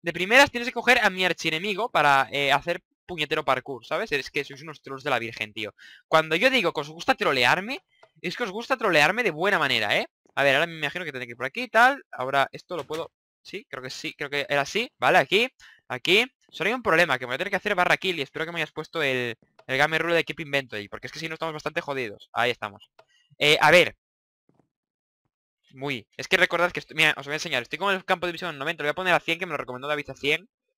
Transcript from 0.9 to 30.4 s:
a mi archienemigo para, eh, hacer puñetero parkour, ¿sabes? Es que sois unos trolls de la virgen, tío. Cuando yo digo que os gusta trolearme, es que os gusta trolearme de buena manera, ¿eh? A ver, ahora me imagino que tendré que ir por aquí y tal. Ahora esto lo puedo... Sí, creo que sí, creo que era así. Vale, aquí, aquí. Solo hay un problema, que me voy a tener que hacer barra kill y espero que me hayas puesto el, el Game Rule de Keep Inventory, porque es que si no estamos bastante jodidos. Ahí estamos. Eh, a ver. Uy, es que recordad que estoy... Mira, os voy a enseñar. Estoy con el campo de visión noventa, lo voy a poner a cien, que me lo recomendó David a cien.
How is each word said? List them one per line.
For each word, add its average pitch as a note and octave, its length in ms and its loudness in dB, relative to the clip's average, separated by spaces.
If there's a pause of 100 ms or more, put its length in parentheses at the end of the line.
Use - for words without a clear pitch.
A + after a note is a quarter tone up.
a G#3+ 100 4
mi F#3 160 -2
archienemigo F3 680 -2
para, C#3+ 400 4
eh, C#3 220 2
hacer E3+ 280 -2 (240)
puñetero D3+ 380 -4
parkour, B2+ 420 -2
¿sabes? F#3 280 -4
Es C3+ 180 -6
que C#3+ 140 -4
sois C#3 160 -18
unos D#3 200 -18
trolls C3+ 220 -14
de D3 60 -4
la B2 100 2
virgen, A2 320 -8
tío. G#2 240 -10 (320)
Cuando D#3+ 300 2
yo A#3+ 120 4
digo G#3 220 2
que D#3 100 -4
os D3 80 -8
gusta E3+ 260 -2
trolearme, E3+ 680 2 (380)
es F3 160 -8
que A#3+ 60 -4
os G3 80 -6
gusta A#3 260 -4
trolearme F#3+ 440 2
de G#3 100 0
buena F3 280 0
manera, B2 380 2
¿eh? A#3 100 -2 (260)
A C3+ 100 0
ver, C3+ 120 4
ahora D#3+ 120 2
me E3 100 -12
imagino D#3 260 -6
que D3+ 80 -8
tendré B2 160 -10
que A#2+ 40 -16
ir A#2 60 -16
por B2 80 -6
aquí A#3 180 -8
y B3 40 -8
tal. B3+ 440 4
Ahora C3+ 420 0
esto - 240 -12
lo C#3 80 -10
puedo... D#3 260 -10 (320)
Sí, - 260 -14
creo B2+ 140 -12
que B2+ 60 -12
sí, - 260 -10
creo C#3+ 140 -8
que C#3 180 -4
era C#3+ 140 0
así. A3 360 -4
Vale, D3 200 4
aquí, F#3+ 320 2 (400)
aquí. F3 360 2 (240)
Solo E3+ 200 -4
hay A#3 40 0
un B3+ 100 -6
problema, D#3+ 360 2
que B2+ 60 -8
me A#2+ 40 -12
voy B2+ 60 -4
a - 20 -8
tener F#3+ 140 -6
que G3 60 -2
hacer G#3 180 -2
barra F3 200 2
kill F3 240 -6
y - 20 -4
espero D3 240 -6
que E3 60 -12
me E3+ 80 -8
hayas D3+ 140 -6
puesto D#3 280 -8
el, B2+ 360 -2 (300)
el C3 100 -2
Game D#3 200 2
Rule E3+ 180 0
de E3 100 2
Keep D#3 160 -10
Inventory, C3+ 480 -6
porque A2+ 180 -14
es - 60 -14
que D3+ 60 -12
si D#3+ 100 -10
no D#3+ 60 -10
estamos D#3+ 180 -8
bastante D3+ 260 -6
jodidos. B2+ 540 -8
Ahí A#2+ 180 0
estamos. G2+ 380 -10 (480)
Eh, D3 240 4
a D3+ 100 6
ver. E3+ 240 6 (1800)
Uy, C3+ 260 -6 (120)
es C3 100 -10
que - 80 2
recordad F3+ 380 2
que - 80 -6
estoy... - 160 -12
Mira, D#3 180 4
os C#3 100 -12
voy C#3+ 60 -8
a D3+ 40 -4
enseñar. D3+ 260 -4
Estoy D3+ 180 -10
con G3 160 0
el F#3+ 80 -8
campo F3+ 220 -2
de F3 80 -4
visión D#3+ 240 -8
noventa, D#3 260 -6
lo D3 40 0
voy D3 40 2
a C#3+ 40 -2
poner F3+ 180 2
a D3+ 80 4
cien, E3 180 -4
que F#3 60 -6
me E3 80 -6
lo C#3+ 40 -4
recomendó B2+ 300 -8
David D3 220 -4
a C3+ 40 -12
cien. D#3 360 -4 (280)